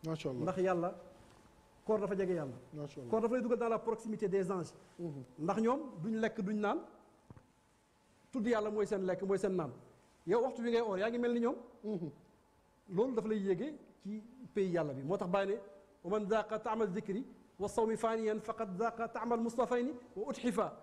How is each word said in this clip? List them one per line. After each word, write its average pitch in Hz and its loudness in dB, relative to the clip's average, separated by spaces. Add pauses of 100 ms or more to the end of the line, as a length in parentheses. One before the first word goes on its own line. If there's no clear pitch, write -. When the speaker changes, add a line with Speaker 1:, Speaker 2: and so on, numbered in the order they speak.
Speaker 1:
Macha 156 -2
Allah. 127 -4
Speaker 2:
Ndax 175 0
Yàlla, 180 2 (880)
koor 214 2
dafa 196 0
jege 190 2
Yàlla. 143 -4 (180)
Speaker 1:
Macha 147 -10
Allah. 120 -8
Speaker 2:
Koor 220 4
dafa 226 2
lay 254 2
dugal 233 2
dans 233 0
la 226 2
proximité 220 -2
des 185 2
anges. 180 -4 (260)
Speaker 1:
Mhm. 151 -6 (180)
Speaker 2:
Ndax 196 0
ñoom 240 4 (220)
duñ 220 0
lekk, 220 0
duñ 214 0
naan, 208 2 (1500)
tudd 226 0
Yàlla 214 4
mooy 208 2
seen 196 0
lekk, 185 0
mooy 196 2
seen 190 2
naan. 147 0 (540)
Yow 208 4
waxtu 240 0
wi 233 0
ngay 233 4
oor, 214 0
yaa 214 2
ngi 240 -2
mel 240 2
ni 240 2
ñoom. 240 2 (280)
Speaker 1:
Mhm. 175 -4 (840)
Speaker 2:
Loolu 240 2
dafa 220 -2
lay 214 0
yéege 196 0 (280)
ci 214 -8 (320)
pays 190 2
Yàlla 156 0
bi. 135 -6
Moo 160 0
tax 196 -2
Baye 196 2
ne, 196 0 (500)
"wa 175 -4
man 214 0
daaqa 214 0
taamal 220 0
zikri 196 -2 (340)
wa 202 -2
sawmi 220 2
faaniyan 220 2
faqad 214 -4
daaqa 226 0
taamal 233 0
mustafayni 240 2 (240)
wa 214 -4
utxifa." 214 0 (100)